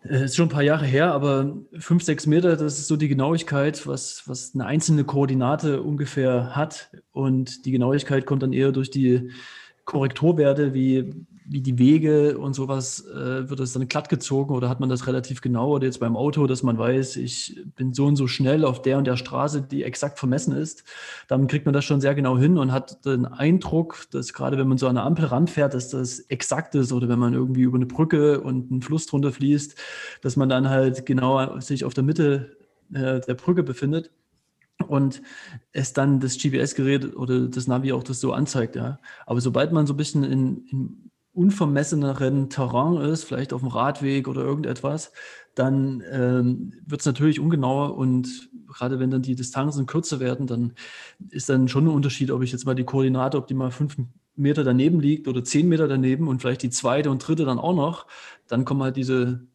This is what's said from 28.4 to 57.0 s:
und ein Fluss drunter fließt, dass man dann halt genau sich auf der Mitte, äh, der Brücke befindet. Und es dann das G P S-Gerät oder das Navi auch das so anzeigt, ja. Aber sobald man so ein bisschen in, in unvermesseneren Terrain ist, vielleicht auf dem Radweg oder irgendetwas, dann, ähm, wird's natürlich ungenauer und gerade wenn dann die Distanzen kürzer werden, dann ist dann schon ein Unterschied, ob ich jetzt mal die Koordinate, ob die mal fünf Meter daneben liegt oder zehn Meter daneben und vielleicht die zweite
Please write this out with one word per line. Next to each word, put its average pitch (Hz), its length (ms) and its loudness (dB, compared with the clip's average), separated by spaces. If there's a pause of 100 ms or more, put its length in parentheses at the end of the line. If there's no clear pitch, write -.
und 127 320 -4
ein 127 100 -2
Fluss 156 240 -4
drunter 143 240 0
fließt, 143 480 0 (440)
dass 127 120 -2
man 135 140 2
dann 131 200 2
halt 131 380 2
genau 131 540 2
sich 135 240 -4
auf 127 100 -4
der 135 80 0
Mitte, 143 540 2 (360)
äh, 131 280 -2
der 123 140 -4
Brücke 175 280 0
befindet. 143 480 -4 (800)
Und 139 340 0 (500)
es 139 220 -4
dann 139 260 4
das 131 160 -2
G 147 140 0
P 131 80 0
S-Gerät 131 580 0
oder 127 320 0
das 127 180 -6
Navi 131 260 0
auch 123 100 -2
das 127 180 -8
so 131 140 -2
anzeigt, 131 420 -2
ja. 123 220 -6 (260)
Aber 120 160 -2
sobald 131 320 2
man 156 140 4
so 139 80 0
ein - 20 -6
bisschen 147 260 0
in, 131 440 0
in - 440 -8 (260)
unvermesseneren 143 1120 2
Terrain 139 480 0
ist, 156 280 -2
vielleicht 135 280 -6
auf 131 80 -4
dem 131 80 -4
Radweg 135 580 -2
oder 131 160 -6
irgendetwas, 139 720 -4 (420)
dann, 135 560 0
ähm, 123 600 0 (120)
wird's 147 220 -6
natürlich 147 340 2
ungenauer 143 560 0
und 127 540 -2 (160)
gerade 127 320 -6
wenn 131 120 0
dann 131 120 0
die 131 120 -2
Distanzen 135 520 -4
kürzer 156 320 -4
werden, 127 280 -2
dann 120 280 -4 (560)
ist - 180 -10
dann 131 200 4
schon 139 160 2
ein 160 100 4
Unterschied, 135 360 0
ob 127 120 0
ich 123 100 -2
jetzt 127 140 -6
mal 131 80 0
die 127 100 -2
Koordinate, 131 540 0
ob 127 80 -6
die 131 80 -6
mal 131 160 -2
fünf 143 260 -4 (380)
Meter 143 300 2
daneben 131 360 4
liegt 147 280 0
oder 127 160 -2
zehn 151 240 2
Meter 160 200 4
daneben 135 400 2
und 127 120 -2
vielleicht 123 220 -2
die 123 80 -2
zweite 139 400 0